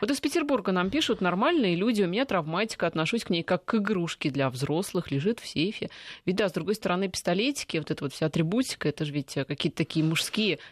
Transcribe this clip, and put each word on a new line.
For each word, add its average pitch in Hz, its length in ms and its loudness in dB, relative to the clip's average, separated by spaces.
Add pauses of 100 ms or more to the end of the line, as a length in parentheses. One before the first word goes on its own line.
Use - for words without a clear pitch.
Вот 208 120 0
из 269 80 -2
Петербурга 285 500 0
нам 185 200 2
пишут: 302 300 0
«Нормальные 196 540 4
люди, 208 300 2
у - 20 4
меня 202 180 0
травматика, 180 640 0
отношусь 165 380 0
к - 60 -2
ней 170 120 2
как 180 220 0
к - 100 -2
игрушке 196 560 0
для 135 200 2
взрослых, 147 600 -2
лежит 160 300 0
в - 80 -14
сейфе». - 420 -2 (340)
Ведь 185 120 0
да, 208 120 2
с - 40 -4
другой 185 240 -2
стороны, 185 320 0
пистолетики, 190 720 -2
вот 151 120 -2
эта 151 140 -4
вот 139 80 -4
вся - 140 0
атрибутика, 170 640 0
это 151 160 -2
же 147 80 -4
ведь, 143 240 -4
э, 139 80 0
какие-то - 340 -2
такие 156 280 2
мужские, 165 540 0 (120)